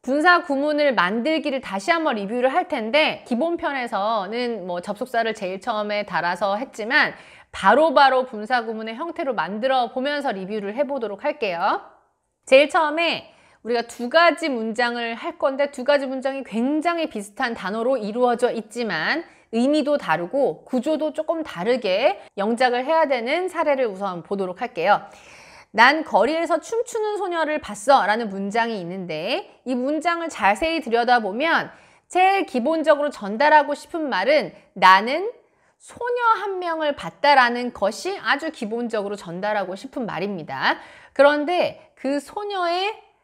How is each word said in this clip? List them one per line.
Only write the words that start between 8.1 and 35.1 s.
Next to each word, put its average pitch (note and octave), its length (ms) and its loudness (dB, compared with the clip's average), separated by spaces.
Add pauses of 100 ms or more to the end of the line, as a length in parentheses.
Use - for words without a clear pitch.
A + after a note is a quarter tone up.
분사 A#3 380 -4
구문의 A3 300 -8
형태로 D#4+ 400 -6
만들어 A3+ 560 -2
보면서 C#4 420 -4
리뷰를 G3 420 -6
해보도록 B3 500 -4
할게요. G#3+ 560 -2 (640)
제일 C#4+ 240 6
처음에 D#4 680 0 (280)
우리가 A#3 200 -2
두 A#3+ 260 -10
가지 E4 400 4
문장을 A#3 680 -2
할 D#4+ 240 -10
건데, C#4+ 320 0
두 B3 140 -10
가지 C#4 220 2
문장이 C4+ 380 -4
굉장히 D#4 640 -2
비슷한 A#3 460 -6
단어로 A3+ 440 -2
이루어져 A#3 520 0
있지만 A3 720 -4 (280)
의미도 C#4+ 460 2
다르고 F3 640 -2
구조도 D4 480 -2
조금 D#4+ 300 -4
다르게 A#3+ 800 0 (160)
영작을 A#3+ 480 0
해야 D#4+ 220 4
되는 C4+ 420 -2
사례를 D4 380 0
우선 F#3 360 -6
보도록 F#3 380 -6
할게요. G3 420 2 (680)
"난 C4+ 340 6
거리에서 D#4 560 2
춤추는 A4 580 -4
소녀를 D#4+ 420 -2
봤어" A3 460 2
라는 G#3+ 240 -2
문장이 G3+ 500 -4
있는데, F3+ 840 -6
이 B3+ 100 -4
문장을 D#4 560 -2
자세히 C4+ 500 0
들여다보면 A#3 920 0 (380)
제일 F#4+ 380 4
기본적으로 D4 640 2
전달하고 C#4+ 640 4
싶은 D#4 340 -6
말은 G#3+ 460 2 (180)
"나는 A3+ 580 6 (460)